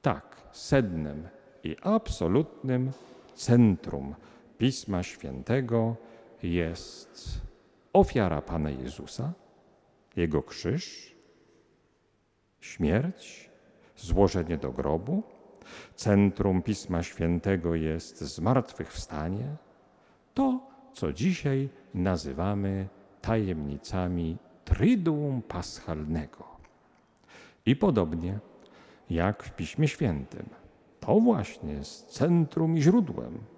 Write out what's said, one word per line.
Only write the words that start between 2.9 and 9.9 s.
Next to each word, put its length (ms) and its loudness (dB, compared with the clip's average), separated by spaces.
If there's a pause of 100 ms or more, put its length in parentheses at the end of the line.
centrum 800 4 (440)
Pisma 440 0
Świętego 960 -2 (460)
jest 960 -6 (520)
ofiara 500 4
Pana 280 -2
Jezusa, 640 -8 (840)